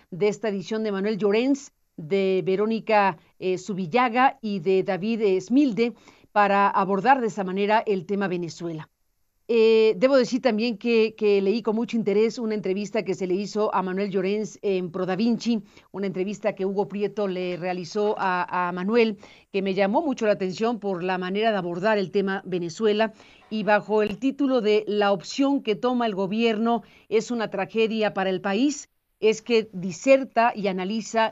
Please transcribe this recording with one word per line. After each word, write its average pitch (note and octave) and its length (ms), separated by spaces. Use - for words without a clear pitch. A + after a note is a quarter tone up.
de F#3 160
esta G#3 220
edición A3 340
de G#3 80
Manuel G3 260
Llorens, A#3 540
de F#3 500
Verónica, G3+ 720
eh, F#3 180
Subillaga A3 840
y G3+ 200
de F#3 240
David, G#3 380
eh, F#3+ 180
Smilde, A#3 540
para G3+ 380
abordar G3 520
de A3+ 60
esa G#3 160
manera G3+ 420
el G3 220
tema G3+ 220
Venezuela. E3+ 600
Eh, A3 500
debo C4 180
decir B3 260
también A3+ 340
que, A3 400
que G3+ 240
leí G3 220
con A3 140
mucho A#3 200
interés G#3+ 440
una A3 160
entrevista G3 480
que F#3 100
se F3+ 140
le F3+ 60
hizo G#3 380
a G3 80
Manuel F#3+ 300
Llorens G3 500
en F#3 300
Pro F3+ 160
Da F#3 80
Vinci, A3+ 480
una G3 160
entrevista G3 480
que F#3+ 100
Hugo G3 220
Prieto G3+ 400
le F3+ 280
realizó F#3 640
a, F3+ 500
a F3 40
Manuel, G#3 460
que F#3+ 100
me G3 120
llamó G3+ 280
mucho B3+ 240
la G#3 60
atención G3 480
por F#3 240
la F#3 120
manera G3 360
de G3+ 60
abordar F3+ 380
el G3 140
tema G3 340
Venezuela, G#3 680
y G#3+ 140
bajo G#3 400
el G3+ 160
título C4+ 420
de G#3+ 280
La G3+ 240
opción C#4 500
que G#3+ 140
toma B3 300
el G3+ 100
gobierno A3+ 680
es A3 220
una A3+ 180
tragedia G#3 640
para F#3+ 160
el F#3 100
país, A3 500
es A3 220
que A3 300
diserta A3+ 840
y G3 100
analiza G#3 640